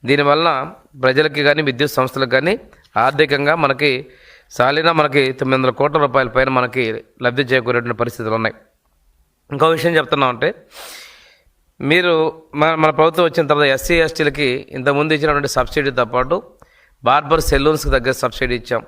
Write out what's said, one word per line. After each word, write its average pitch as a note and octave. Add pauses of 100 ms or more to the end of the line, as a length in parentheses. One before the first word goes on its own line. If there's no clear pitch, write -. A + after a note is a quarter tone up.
దీనివలన C#3+ (500)
ప్రజలకి C#3
కానీ, C#3+
విద్యుత్ C3+
సంస్థలకు C3
కానీ C#3 (420)
ఆర్థికంగా C#3+
మనకి C#3+ (600)
సాలినా D3
మనకి D3 (100)
తొమ్మిది C3
వందల C3
కోట్ల C#3+
రూపాయల C3+
పైన C3
మనకి B2+ (380)
లబ్ధి B2
చేకూరేటువంటి A#2+
పరిస్థితులు A#2
ఉన్నాయి. A2+ (960)
ఇంకో D3
విషయం E3
చెప్తున్నామంటే, C#3 (1300)
మీరు E3+ (420)
మన, D#3
మన D#3
ప్రభుత్వం D#3+
వచ్చిన E3
తర్వాత D3
ఎస్సీ, C3+
ఎస్టీలకి D3
ఇంతకుముందు C#3+
ఇచ్చినటువంటి C#3+
సబ్సిడీతో B2+
పాటు B2 (680)
బార్బర్ C#3+
సెలూన్స్‌కి D3
దగ్గర C3
సబ్సిడీ B2
ఇచ్చాం. A#2